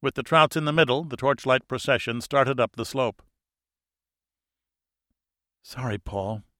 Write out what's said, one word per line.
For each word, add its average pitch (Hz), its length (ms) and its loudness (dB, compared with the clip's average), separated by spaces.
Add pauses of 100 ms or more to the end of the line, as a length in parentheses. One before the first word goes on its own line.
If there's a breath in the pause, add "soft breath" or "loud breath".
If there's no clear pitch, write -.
With 139 140 -2
the 131 80 -6
Trouts 156 320 4
in 156 100 -2
the 151 80 0
middle, 151 300 4
the 147 120 -10
torchlight 131 520 0
procession 120 540 -2
started 131 380 0
up 117 160 0
the 117 100 -6
slope. 123 360 -4 (2500)
Sorry, 120 380 -6
Paul 101 420 -6 (180)